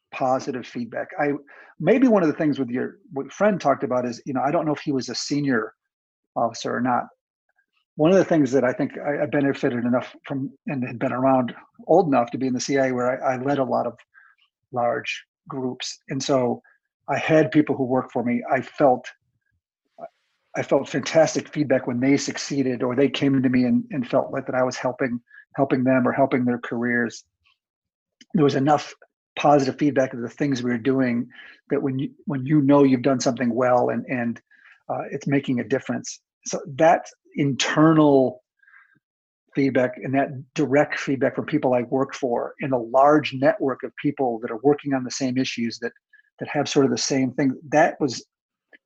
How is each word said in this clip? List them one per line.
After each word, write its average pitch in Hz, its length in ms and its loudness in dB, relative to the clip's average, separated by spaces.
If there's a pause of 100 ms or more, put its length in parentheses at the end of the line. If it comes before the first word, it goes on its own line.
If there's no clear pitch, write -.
(120)
positive 127 540 -4
feedback. 120 420 -10 (100)
I, 147 140 0 (460)
maybe 233 280 4
one 208 160 4
of 156 60 2
the 143 60 0
things 147 240 0
with 120 120 -4
your, 120 280 -6 (140)
what 135 120 -8
your 135 60 -14
friend 196 300 0
talked 139 220 0
about 123 240 -2
is, 117 180 -8
you 147 80 -8
know, 127 80 -4
I 135 100 0
don't 160 140 0
know 151 80 0
if - 80 -6
he 151 120 -4
was 127 160 -4
a 113 60 -10
senior 139 600 -2 (640)
officer 120 380 -4
or 120 60 -4
not. 123 240 0 (920)
One 160 160 4
of 196 60 6
the 165 60 4
things 147 280 2
that 131 120 4
I 127 80 0
think 143 260 -4
I, 147 260 -4
I - 20 0
benefited 135 580 -2
enough 120 300 -2 (120)
from 139 240 -6 (160)
and 127 200 -6
had 120 120 -12
been 127 140 -2
around 127 420 2 (320)
old 170 220 6
enough 123 220 2
to 135 80 -6
be 131 80 -4
in 127 80 -2
the 120 60 -4
C 139 180 -2
I 131 80 2
A 127 80 -2
where 123 280 -2
I, 135 120 0
I 123 80 -6
led 139 160 -2
a 135 60 0
lot 120 220 -2
of - 80 -8 (800)
large 120 520 -4 (240)
groups. 127 500 -8 (100)
And 135 140 -6
so 123 400 0 (460)
I 139 100 -4
had 156 320 2
people 147 260 2
who 139 80 -2
worked 127 280 -2
for 120 120 -2
me. 120 260 -2
I 131 100 0
felt, 123 460 2 (1500)
I - 60 -2
felt 139 260 0
fantastic 147 600 0
feedback 135 380 0
when 123 140 -2
they 135 160 4
succeeded 131 640 -4
or 123 140 -2
they 139 140 4
came 135 320 2
to 131 80 2
me 127 140 4
and, 120 260 2
and 127 180 -4
felt - 240 0
like 135 140 -6
that 127 80 -4
I 127 80 2
was 127 160 -2
helping, 123 420 -4 (340)
helping 135 300 0
them 127 240 4
or 117 40 2
helping 131 340 0
their 120 120 0
careers. 120 680 -4 (1080)
There 156 120 4
was 135 100 4
enough 143 400 0 (440)
positive 139 400 4
feedback 131 360 0
of 117 80 -10
the 120 80 -8
things 139 320 -2
we 123 80 -2
were 120 80 -2
doing 123 500 0 (400)
that 143 140 -2
when 131 160 -2
you, 143 120 -6 (140)
when 131 220 -4
you 151 160 4
know 143 220 6
you've 131 180 4
done 131 180 2
something 120 340 0
well 123 360 2
and, 120 160 -4
and, 120 340 -6 (480)
uh, 135 220 -6
it's - 160 -10
making 139 340 0
a 117 40 -6
difference. 120 560 -4 (260)
So 180 120 -6 (180)
that 160 300 4 (280)
internal 143 1080 4 (1120)
feedback 131 480 0
and 135 120 -4
that 139 140 2 (260)
direct 143 440 0
feedback 131 380 -2
from 120 80 -4
people 143 300 0
I 123 80 2
work 131 320 -2
for 123 460 -4
in 135 120 -4
a 127 60 2
large 135 560 4
network 135 480 0
of - 140 -10
people 135 440 -2
that 117 100 -8
are 110 120 -8
working 143 320 2
on 127 100 -2
the 120 60 -8
same 127 260 -4
issues 117 440 -4
that, 120 120 -6 (460)
that - 100 -10
have 143 180 -2
sort 139 200 4
of 123 60 -2
the 113 60 -2
same 131 340 -2
thing, 135 260 0 (100)
that 156 320 2
was 127 240 -4 (600)